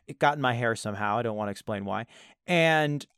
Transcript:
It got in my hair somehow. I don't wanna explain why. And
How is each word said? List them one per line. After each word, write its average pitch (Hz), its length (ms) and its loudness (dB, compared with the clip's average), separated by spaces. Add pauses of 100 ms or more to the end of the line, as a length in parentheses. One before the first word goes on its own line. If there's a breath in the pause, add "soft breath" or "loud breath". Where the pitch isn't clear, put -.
It 147 120 -14
got 147 160 4
in 147 60 -6
my 127 120 2
hair 117 220 0
somehow. 104 420 -2
I 120 60 0
don't 110 140 -4
wanna 104 140 -4
explain 101 340 -8
why. 101 200 -6 (400 loud breath)
And 160 600 2 (120)